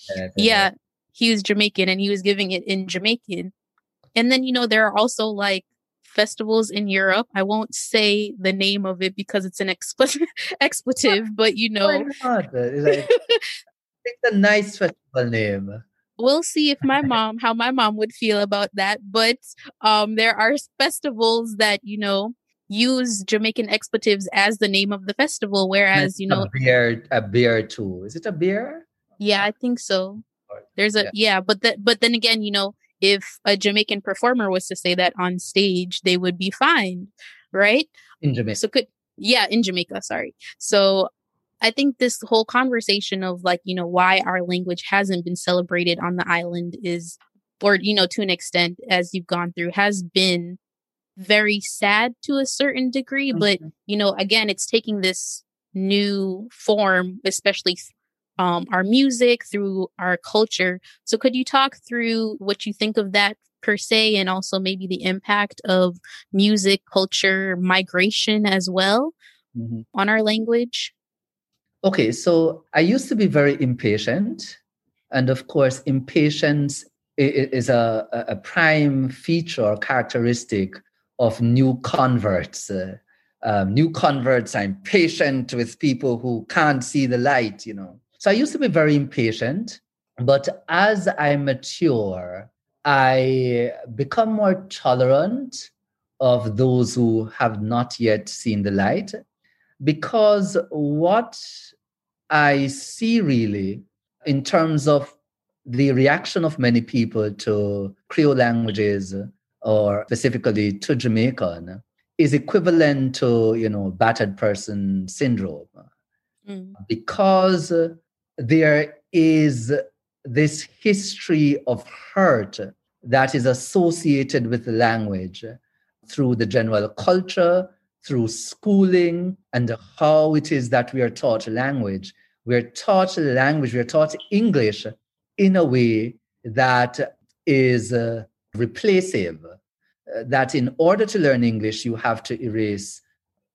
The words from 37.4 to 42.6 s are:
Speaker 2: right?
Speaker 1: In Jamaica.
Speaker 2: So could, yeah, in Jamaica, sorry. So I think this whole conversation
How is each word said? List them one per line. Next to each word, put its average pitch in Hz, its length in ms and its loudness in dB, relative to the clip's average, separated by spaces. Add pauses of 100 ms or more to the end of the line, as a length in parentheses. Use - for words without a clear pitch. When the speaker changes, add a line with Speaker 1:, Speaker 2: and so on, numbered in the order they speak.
Speaker 2:
right? 208 380 2 (320)
Speaker 1:
In 143 140 0
Jamaica. 110 220 -4
Speaker 2:
So 220 100 -2
could, - 200 -2 (300)
yeah, 214 320 2
in 226 140 0
Jamaica, 190 400 -6
sorry. - 320 -8 (240)
So 196 500 2 (520)
I 226 100 4
think 277 260 0
this 247 280 -2
whole 220 200 2
conversation 226 800 -2